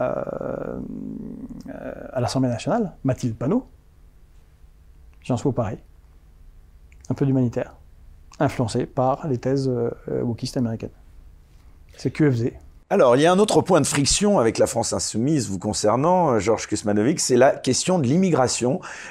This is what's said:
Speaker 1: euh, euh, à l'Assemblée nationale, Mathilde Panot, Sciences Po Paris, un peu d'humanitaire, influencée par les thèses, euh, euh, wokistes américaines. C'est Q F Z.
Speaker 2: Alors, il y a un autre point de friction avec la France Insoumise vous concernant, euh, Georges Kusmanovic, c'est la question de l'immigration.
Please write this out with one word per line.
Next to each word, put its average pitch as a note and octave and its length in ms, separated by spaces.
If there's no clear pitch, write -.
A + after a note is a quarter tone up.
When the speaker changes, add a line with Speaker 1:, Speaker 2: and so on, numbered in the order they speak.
Speaker 1:
euh, - 800
euh, - 240
à C3 80
l'Assemblée B2+ 300
nationale, E3+ 420
Mathilde B2+ 300
Panot, G#3+ 300
Sciences B2 200
Po C3+ 100
Paris, A#2 240
un C3+ 40
peu C#3+ 120
d'humanitaire, B2+ 520
influencée B2+ 480
par C3+ 440
les B2 80
thèses, C3+ 320
euh, A#2+ 220
euh, C3 140
wokistes A#2+ 340
américaines. A2+ 320
C'est - 160
Q D3+ 180
F C3 60
Z. A#2 100
Speaker 2:
Alors, D3 260
il C#3 60
y D#3 40
a F3 60
un F#3 80
autre G#3+ 220
point F3 180
de C#3 60
friction G3 520
avec A2+ 200
la G#2+ 100
France - 240
Insoumise A2 580
vous F#2+ 100
concernant, C3+ 720
euh, A2+ 80
Georges G#2 280
Kusmanovic, G#2+ 540
c'est B2+ 160
la B2+ 140
question - 480
de C#3 60
l'immigration. C3 760